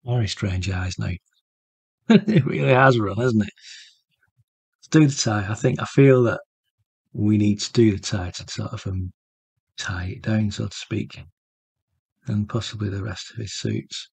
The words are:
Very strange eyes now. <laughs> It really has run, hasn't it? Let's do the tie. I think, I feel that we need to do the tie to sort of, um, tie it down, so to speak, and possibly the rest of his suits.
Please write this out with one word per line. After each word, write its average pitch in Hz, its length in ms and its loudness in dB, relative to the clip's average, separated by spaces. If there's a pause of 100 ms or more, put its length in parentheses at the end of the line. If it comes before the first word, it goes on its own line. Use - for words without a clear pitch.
Very 120 180 0
strange 92 440 -4
eyes 92 280 -4
now. 101 140 -4 (960)
<laughs> - 0 -
It 214 380 4
really 139 260 0
has 131 260 6
run, 101 200 -2
hasn't 117 240 2
it? - 100 -4 (1300)
Let's - 100 -20
do 156 180 6
the 139 80 0
tie. 107 360 -2
I 104 40 -2
think, - 280 -2
I - 20 -6
feel 135 380 6
that 113 180 0 (720)
we 107 240 2
need 104 240 2
to - 120 -8
do 113 200 4
the 95 60 -4
tie 90 320 -6
to - 180 -14
sort - 240 -8
of, - 140 -12
um, 92 260 -6 (640)
tie 90 400 -8
it - 60 -18
down, 110 280 0
so 110 160 -6
to - 80 -12
speak, - 480 -8 (1040)
and 104 220 -2
possibly 104 400 -6
the 98 140 -6
rest 101 280 -10
of - 60 -16
his 107 180 -10
suits. - 540 -8 (120)